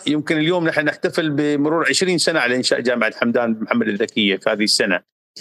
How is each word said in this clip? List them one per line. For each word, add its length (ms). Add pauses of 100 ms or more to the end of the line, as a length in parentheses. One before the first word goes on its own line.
يمكن 300
اليوم 300
نحن 180
نحتفل 440
بمرور 600
عشرين 280
سنة 220
على 160
إنشاء 260
جامعة 360
حمدان 360
بن 100
محمد 240
الذكية 500
في 120
هذه 140
السنة. 400 (380)